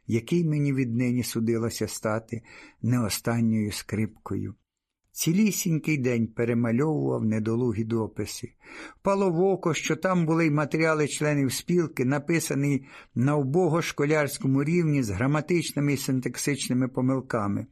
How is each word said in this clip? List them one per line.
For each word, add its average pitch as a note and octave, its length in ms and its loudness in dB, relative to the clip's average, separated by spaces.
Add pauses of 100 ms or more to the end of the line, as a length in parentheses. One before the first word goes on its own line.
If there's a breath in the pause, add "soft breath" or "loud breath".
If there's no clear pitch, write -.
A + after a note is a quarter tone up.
якій C#3 360 0
мені D3 300 0
віднині B2 500 0
судилося A2+ 640 -2
стати A2 540 -4 (400 loud breath)
не B2 180 0
останньою A2 720 0
скрипкою. G2+ 840 -6 (580)
Цілісінький E3+ 840 0
день A#2+ 300 0
перемальовував A#2+ 1000 0
недолугі A2+ 580 0
дописи. A2 720 -4 (460 loud breath)
Впало G3 320 2
в E3 100 2
око, F#3 320 2
що - 220 -2
там F3+ 300 0
були E3 200 2
й D3+ 60 4
матеріали D3+ 560 2
членів C#3+ 460 0
спілки, D#3+ 520 0
написані C#3+ 800 0 (300 loud breath)
на C3+ 200 2
убого D3+ 460 2
школярському C#3+ 800 0
рівні D3+ 400 2
з G#2+ 60 -2
граматичними C#3+ 840 0
і B2+ 40 0
синтаксичними B2+ 920 -2
помилками. B2 840 -2